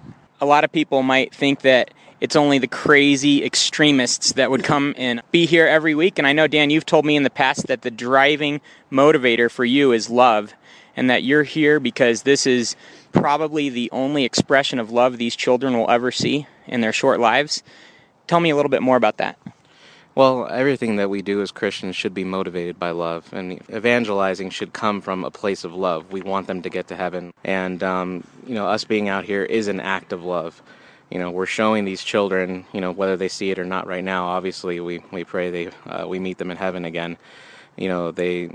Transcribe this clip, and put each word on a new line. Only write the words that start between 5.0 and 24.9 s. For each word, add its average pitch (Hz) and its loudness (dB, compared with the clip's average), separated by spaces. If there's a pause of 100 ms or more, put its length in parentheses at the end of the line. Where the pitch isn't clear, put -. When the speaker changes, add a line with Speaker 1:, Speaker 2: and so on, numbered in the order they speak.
Speaker 1:
be 170 6
here 165 6
every 156 4
week. 165 0
And 147 2
I 139 4
know, 151 4
Dan, 147 4
you've 156 2
told 156 4
me 151 2
in 143 2
the 131 2
past - 0
that 131 -2
the 123 -4
driving 139 2 (300)
motivator 127 4
for 127 -2
you 135 4
is 113 0
love, 117 4 (420)
and 127 0
that 110 2
you're 147 2
here 151 2
because 120 0
this 139 2
is 123 2 (360)
probably 151 0
the 120 -4
only 139 -2
expression 135 0
of 110 -6
love 123 2
these 117 -4
children 127 0
will 113 0
ever 120 2
see 135 -2 (200)
in 123 -4
their 113 -2
short 123 2
lives. 120 0 (640)
Tell 170 2
me 170 2
a 147 2
little 143 2
bit 135 2
more 127 2
about 110 0
that. - -4 (760)
Speaker 2:
Well, 131 2
everything 120 0
that 101 -2
we 101 -4
do 101 -2
as 95 -4
Christians 95 -6
should 101 -4
be 95 -4
motivated 90 -6
by 87 -4
love, 85 -6
and 92 -10 (120)
evangelizing 101 -2
should 87 -10
come 104 -4